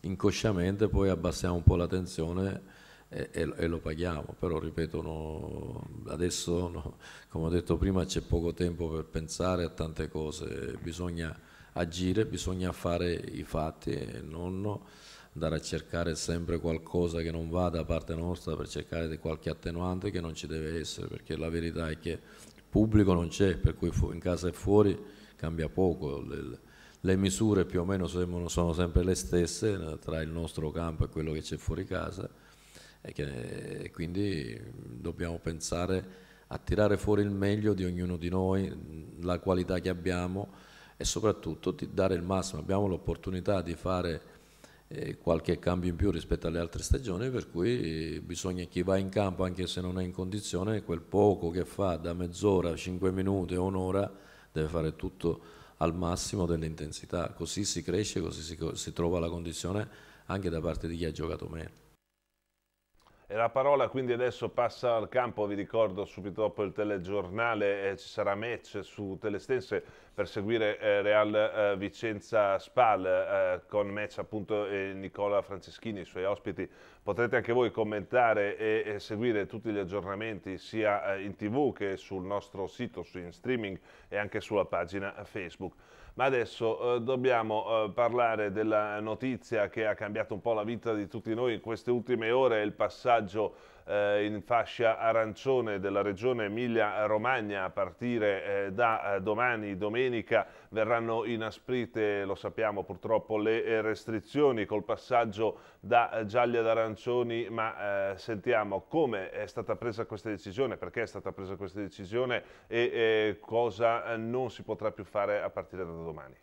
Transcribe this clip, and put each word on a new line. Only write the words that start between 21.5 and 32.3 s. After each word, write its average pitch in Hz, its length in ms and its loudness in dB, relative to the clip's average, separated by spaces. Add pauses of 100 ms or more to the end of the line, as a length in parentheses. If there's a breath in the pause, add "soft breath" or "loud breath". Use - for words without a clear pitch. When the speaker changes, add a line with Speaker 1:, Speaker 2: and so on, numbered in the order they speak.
Speaker 1:
è 80 80 -6
che 82 120 -6
il - 600 -12
pubblico 104 440 8
non 85 120 4
c'è, 87 300 4
per - 180 2
cui 85 160 0
fu-, - 220 2
in 85 80 -6
casa 87 260 0
e 85 60 0
fuori 101 440 6 (380 loud breath)
cambia 80 340 -4
poco, 76 540 0
le, 71 360 -10 (420 loud breath)
le 92 160 4
misure 98 480 4
più 90 160 -2
o 85 40 0
meno 92 220 0
sono, 87 400 -2
sono 85 280 2
sempre 87 280 4
le 90 140 4
stesse, 90 560 2
eh, 80 260 -6
tra 80 240 -4
il 78 60 -4
nostro 80 420 -4
campo 80 320 -2
e - 60 2
quello 78 240 -4
che 78 80 -2
c'è 78 160 -8
fuori 80 280 -4
casa, 87 460 -6 (720 loud breath)